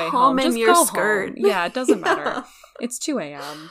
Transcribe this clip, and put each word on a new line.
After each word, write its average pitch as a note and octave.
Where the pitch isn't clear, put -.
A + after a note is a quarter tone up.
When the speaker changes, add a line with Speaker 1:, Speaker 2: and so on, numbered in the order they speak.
Speaker 1:
way E4
Speaker 2:
home A#3+
Speaker 1:
home. C4
Speaker 2:
in C4+
Speaker 1:
Just A#3
Speaker 2:
your A3+
Speaker 1:
go E4+
Speaker 2:
skirt. G3+
Speaker 1:
home." -
Yeah, G3
it F3+
doesn't B3+
Speaker 2:
<laughs> -
Speaker 1:
matter. E4
Speaker 2:
Yeah. C4
Speaker 1:
It's A#3+
two C#4+
A D3
M. D3+